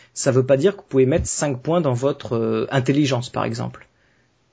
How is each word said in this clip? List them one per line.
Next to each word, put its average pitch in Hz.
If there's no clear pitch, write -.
ça -
veut 127
pas 135
dire 196
que -
vous -
pouvez 131
mettre 131
cinq 135
points 170
dans 139
votre, 135
euh, 113
intelligence, 131
par 113
exemple. 120